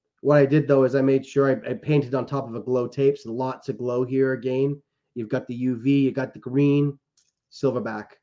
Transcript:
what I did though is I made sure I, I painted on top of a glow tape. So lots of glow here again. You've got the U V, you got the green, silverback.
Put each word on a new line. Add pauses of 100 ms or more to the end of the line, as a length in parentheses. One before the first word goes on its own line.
(220)
what
I
did
though
is
I
made
sure
I,
I
painted
on
top
of
a
glow
tape.
So
lots
of
glow
here
again. (340)
You've
got
the
U
V,
you
got
the
green, (540)
silverback.